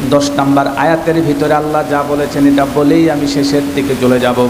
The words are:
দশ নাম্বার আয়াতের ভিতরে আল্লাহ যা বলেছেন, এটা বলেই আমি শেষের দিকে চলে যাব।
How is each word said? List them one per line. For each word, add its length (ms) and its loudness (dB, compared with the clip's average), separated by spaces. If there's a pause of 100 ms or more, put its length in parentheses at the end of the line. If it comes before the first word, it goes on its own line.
(140)
দশ 120 2 (140)
নাম্বার 260 2 (180)
আয়াতের 340 0 (100)
ভিতরে 340 0
আল্লাহ 200 -2 (100)
যা 80 0 (120)
বলেছেন, 400 -2
এটা 140 2 (100)
বলেই 300 4 (100)
আমি 200 -2
শেষের 300 0 (100)
দিকে 260 -2
চলে 180 2
যাব। 180 0 (120)